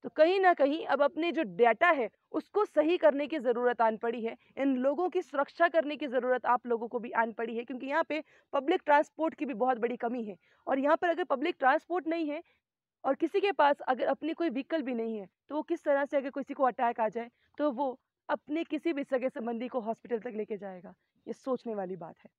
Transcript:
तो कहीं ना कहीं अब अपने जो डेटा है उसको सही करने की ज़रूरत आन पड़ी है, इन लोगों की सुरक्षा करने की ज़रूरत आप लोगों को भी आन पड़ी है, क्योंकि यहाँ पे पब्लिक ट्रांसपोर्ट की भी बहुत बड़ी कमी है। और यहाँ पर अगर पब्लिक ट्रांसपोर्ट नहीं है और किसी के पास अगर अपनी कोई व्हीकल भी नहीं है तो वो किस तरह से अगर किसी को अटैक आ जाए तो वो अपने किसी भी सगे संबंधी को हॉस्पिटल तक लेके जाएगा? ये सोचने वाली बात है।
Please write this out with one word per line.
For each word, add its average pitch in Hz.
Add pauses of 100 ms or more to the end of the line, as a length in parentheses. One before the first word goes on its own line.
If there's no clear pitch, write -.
तो 233
कहीं 349
ना 359
कहीं 294
अब 277
अपने 330
जो 311
डेटा 226
है 262 (220)
उसको 370
सही 311
करने 294
की 311
ज़रूरत 240
आन 220
पड़ी 233
है, 233 (220)
इन 269
लोगों 294
की 359
सुरक्षा 285
करने 302
की 294
ज़रूरत 254
आप 247
लोगों 233
को 240
भी 226
आन 226
पड़ी 226
है, 233
क्योंकि 254
यहाँ 302
पे 302 (280)
पब्लिक 285
ट्रांसपोर्ट 302
की 302
भी 262
बहुत 220
बड़ी 247
कमी 240
है। 202 (300)
और 269
यहाँ 285
पर 359
अगर 330
पब्लिक 294
ट्रांसपोर्ट 294
नहीं 320
है 302 (640)
और 269
किसी 339
के 392
पास 294
अगर 254
अपनी 285
कोई 339
व्हीकल 277
भी 247
नहीं 226
है 190 (200)
तो 277
वो 302
किस -
तरह 285
से 285
अगर 277
किसी 277
को 277
अटैक 240
आ 220
जाए 233 (280)
तो 294
वो 262 (280)
अपने 302
किसी 311
भी 277
सगे 262
संबंधी 240
को 254
हॉस्पिटल 214
तक 208
लेके 214
जाएगा? 185 (320)
ये 226
सोचने 240
वाली 190
बात 170 (100)
है। -